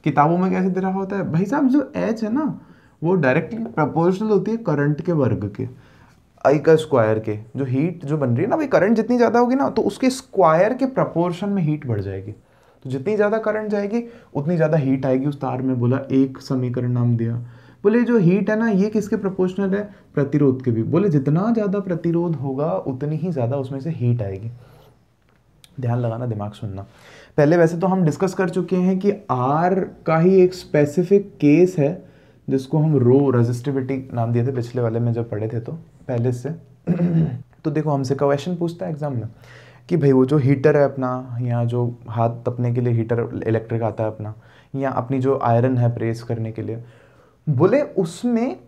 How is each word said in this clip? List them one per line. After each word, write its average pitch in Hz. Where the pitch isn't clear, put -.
किताबों 151
में 185
कैसे 185
दे 185
रखा 190
होता 190
है 185
भाई 170
साहब, 285
जो 269
एच 220
है 208
ना 285
वो 143
डायरेक्टली 139
प्रोपोर्शनल 165
होती 202
है 226
करंट 147
के 175
वर्ग 104
के, 113
आई 147
का 160
स्क्वायर 117
के। 107
जो 135
हीट 143
जो 143
बन 135
रही 120
है 208
ना 269
भाई, 311
करंट 196
जितनी 226
ज़्यादा 233
होगी 247
ना 277
तो 220
उसके 233
स्क्वायर 185
के 262
प्रपोर्शन 175
में 202
हीट 151
बढ़ 110
जाएगी। 98
तो -
जितनी 135
ज़्यादा 208
करंट 214
जाएगी 208
उतनी 151
ज़्यादा 160
हीट 135
आएगी 131
उस 143
तार 127
में। 131
बोला 123
एक 135
समीकरण 123
नाम 120
दिया, 113
बोले 226
जो 233
हीट 190
है 214
ना 226
ये 196
किसके 214
प्रोपोर्शनल 190
है, 202
प्रतिरोध 139
के 127
भी। 110
बोले 165
जितना 151
ज़्यादा 202
प्रतिरोध 170
होगा 139
उतनी 147
ही 165
ज़्यादा 127
उसमें 135
से 160
हीट 120
आएगी। 98
ध्यान 120
लगाना, 117
दिमाग 104
सुनना। 98
पहले 156
वैसे 170
तो 185
हम 185
डिस्कस 180
कर 185
चुके 180
हैं 185
कि 202
आर 147
का 160
ही 185
एक 180
स्पेसिफिक 175
केस 160
है 151
जिसको 135
हम 151
रो 131
रेजिस्टिविटी 123
नाम 117
दिए 120
थे 135
पिछले 127
वाले 117
में 120
जब 117
पढ़े 107
थे 113
तो 143
पहले 123
से। 139
<clears throat> 165
तो 160
देखो 151
हमसे 139
क्वेश्चन 143
पूछता 170
है 170
एग्जाम 147
में 113
कि 175
भाई 139
वो 131
जो 143
हीटर 139
है 143
अपना, 127
या 120
जो 120
हाथ 117
तपने 120
के 127
लिए 123
हीटर 117
इलेक्ट्रिक 113
आता 110
है 110
अपना, 107
या 135
अपनी 127
जो 135
आयरन 120
है 120
प्रेस 113
करने 113
के 110
लिए, 113
बोले 175
उसमें 240